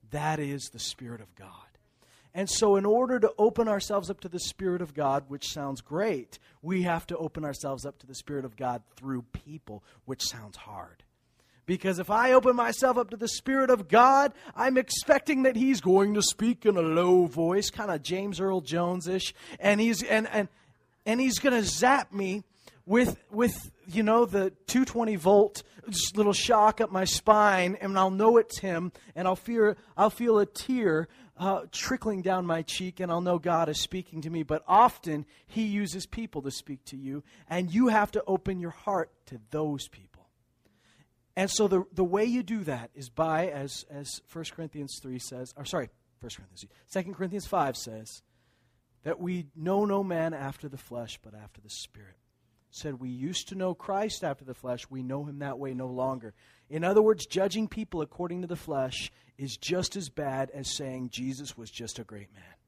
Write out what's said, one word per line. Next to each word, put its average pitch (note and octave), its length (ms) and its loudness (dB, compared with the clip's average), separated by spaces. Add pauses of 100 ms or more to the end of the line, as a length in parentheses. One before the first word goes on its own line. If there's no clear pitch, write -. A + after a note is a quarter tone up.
(120)
That D3+ 280 -2
is C#3 320 -8
the A2+ 80 -20
Spirit A#2 420 -12
of G2+ 120 -20
God. F#2+ 160 -20 (840)
And F#3+ 120 -4
so G3+ 280 4
in G3 100 2
order A#3+ 340 4
to G#3+ 200 4
open A3+ 280 4
ourselves G3+ 440 -2
up - 100 -10
to F#3 80 -12
the F3 100 -8
Spirit F3+ 440 -4
of D3+ 100 -12
God, C#3 340 0
which C#3+ 240 -10
sounds C#3 300 -6
great, D#3 560 -4 (240)
we F3+ 220 -2
have E3+ 240 -2
to F3 100 -8
open D#3 260 -6
ourselves C#3 400 -8
up C#3 160 -12
to - 60 -20
the C3 80 -20
Spirit C3+ 320 -8
of A2+ 100 -14
God B2 280 -6 (120)
through B2+ 280 -6 (100)
people, C#3+ 500 -14 (220)
which C3 160 -10
sounds G#2 340 -10
hard. - 480 -16 (600)
Because F#3 320 -2
if F#3 140 -6
I A#3+ 220 4
open B3+ 220 8
myself A#3+ 420 2
up A#3 120 -2
to A3+ 80 -12
the A3 100 -4
Spirit C4+ 440 0
of G3+ 160 2
God, C4+ 460 8 (220)
I'm B3+ 220 2
expecting C4+ 680 2
that C4 120 4
He's B3+ 260 2
going G3 320 4
to G#3 80 0
speak - 420 0
in F#3+ 140 4
a E3+ 40 2
low F3 440 6
voice, E3+ 460 0
kinda G3 260 -4
James F3+ 420 -6
Earl F#3+ 220 0
Jones-ish, F3 720 -2 (260)
and G3+ 220 4
he's, A3+ 220 2
and, A3 240 2
and, G3+ 200 0 (600)
and A#3 120 0
he's C4 200 0
gonna B3 240 2
zap F#3 500 2
me G3 300 -4 (420)
with, G#3+ 320 4 (140)
with, G#3+ 400 -2 (160)
you F#3+ 160 0
know, A3+ 220 6
the F#3+ 260 0 (160)
two B3+ 160 4
twenty A3+ 320 -2
volt G3+ 480 4 (240)
s-, F#3 280 -4
little G#3 180 4
shock A3 480 4
up G#3+ 100 0
my F#3 140 0
spine, G#3 760 4
and G3 180 -2
I'll F#3+ 140 4
know A3 240 6
it's A3+ 240 4
Him, F3 320 -4 (240)
and F3+ 100 -4
I'll F#3 120 0
fear, A3 400 0 (180)
I'll G#3 140 4
feel A3+ 300 2
a G3+ 60 4
tear, F#3+ 640 -2 (300)
uh, F#3+ 240 -2 (100)
trickling G#3+ 500 -4
down F#3 240 -2
my E3 180 -2
cheek, - 360 -8
and F3+ 100 -4
I'll E3+ 120 0
know F3+ 180 2
God E3 300 0
is D3+ 100 -4
speaking F3+ 440 -6
to E3 60 -8
me. E3 140 -4
But D3+ 240 -4
often, F3 580 4 (220)
He A3 160 -4
uses G3+ 420 -4
people A3 360 -8
to C3+ 100 -8
speak - 360 -12
to C3+ 100 -14
you, C3+ 260 -8 (260)
and F3 240 -4
you A#3+ 140 6
have G#3+ 240 4
to - 160 -2
open F#3+ 320 -2
your E3+ 120 -8
heart - 400 -4 (160)
to B2 120 -16 (100)
those D3+ 380 -4
people. - 400 -20 (1080)
And F#3+ 140 -2
so G#3+ 180 2
the, F#3+ 240 2
the F3+ 120 0
way F#3+ 220 2
you A#3+ 180 -2
do G#3 220 -4
that B2 280 -6
is C3 160 -16
by, D#3+ 380 0
as, C#3+ 420 -8
as C#3+ 380 -14
First D#3+ 260 -14
Corinthians D3 480 -12
three B2+ 160 -10
says, B2+ 400 -12
or C#3 80 -12
sorry, C#3+ 240 -4 (320)
First - 140 -14
Corinthians - 260 -20
three, - 80 -20 (160)
Second F#3 300 -6
Corinthians F#3 320 -8
five C#3+ 280 0
says, A2 460 -14 (800)
that - 180 -6
we F3 360 -6
know F#3+ 300 0
no G3+ 180 0
man E3 320 -2
after C#3 340 -10
the C3+ 80 -16
flesh, A#2 460 -12
but G#2 100 -20
after G#2 280 -20
the G#2 100 -20
Spirit. - 460 -18 (520)
Said, C#3 300 -10
"We B2+ 100 -10
used C3+ 400 -6
to G3 60 -12
know F#3 200 -4
Christ G3+ 480 -4
after C#3 220 -6
the C3 100 -12
flesh, B2 340 -8
we C3 140 -8
know C3+ 220 -6
Him C#3+ 140 -12
that C#3 200 -8
way C3+ 160 -8
no B2+ 120 -6
longer." B2+ 460 -6 (360)
In D#3+ 140 -6
other G3+ 200 6
words, G#3+ 240 4
judging G3 400 -2
people G3 340 -8
according F3 400 -8
to F3+ 60 -8
the E3+ 80 -6
flesh C3+ 560 -6 (260)
is C3+ 200 -10
just F3+ 380 -4
as E3+ 140 -10
bad C3+ 420 -4
as C#3 240 -8
saying B2+ 360 -8
Jesus C3 440 -10
was A2+ 140 -16
just - 300 -12
a A2+ 40 -12
great G2+ 300 -18
man. - 100 -20 (240)